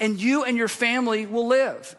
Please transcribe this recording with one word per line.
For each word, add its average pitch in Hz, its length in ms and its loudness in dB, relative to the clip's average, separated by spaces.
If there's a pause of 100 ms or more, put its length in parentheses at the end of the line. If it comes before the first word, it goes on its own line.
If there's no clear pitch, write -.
and 214 200 -2
you 269 220 2
and 247 140 0
your 233 100 0
family 233 580 0
will 233 220 -2
live. 247 520 0